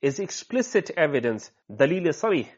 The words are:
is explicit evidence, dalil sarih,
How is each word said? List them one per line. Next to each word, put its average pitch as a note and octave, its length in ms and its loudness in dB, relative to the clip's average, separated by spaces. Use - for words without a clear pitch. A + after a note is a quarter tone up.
is C#3 180 0
explicit - 680 -2
evidence, B2+ 600 0
dalil D3+ 380 2
sarih, D#3 380 0